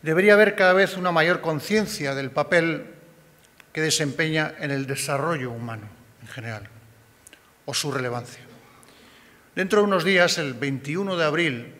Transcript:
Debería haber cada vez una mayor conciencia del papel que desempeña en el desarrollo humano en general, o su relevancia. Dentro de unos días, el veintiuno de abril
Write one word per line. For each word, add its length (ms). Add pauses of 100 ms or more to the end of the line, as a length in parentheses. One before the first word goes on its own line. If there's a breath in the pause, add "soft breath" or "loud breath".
Debería 320
haber 220
cada 160
vez 240
una 160
mayor 280
conciencia 760
del 160
papel 540 (840)
que 80
desempeña 760
en 140
el 140
desarrollo 680
humano 340 (340)
en 80
general, 400 (960 soft breath)
o 60
su 200
relevancia. 500 (1120 soft breath)
Dentro 240
de 80
unos 160
días, 360
el 160
veintiuno 640
de 80
abril 560